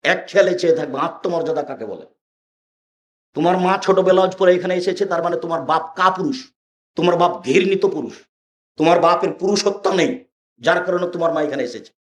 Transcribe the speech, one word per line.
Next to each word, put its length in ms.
এক 260
খেয়ালে 300
চেয়ে 180
থাকবে, 220
আত্মমর্যাদা 640
কাকে 240
বলে? 200
তোমার 240
মা 240
ছোট 160
ব্লাউজ 380
পরে 180
এখানে 200
এসেছে, 320
তার 160
মানে 140
তোমার 260
বাপ 340
কাপুরুষ, 560
তোমার 220
বাপ 280
ঘৃণিত 420
পুরুষ, 380
তোমার 240
বাপের 320
পুরুষত্ব 600
নেই, 320
যার 260
কারণে 260
তোমার 220
মা 100
এখানে 200
এসেছে। 300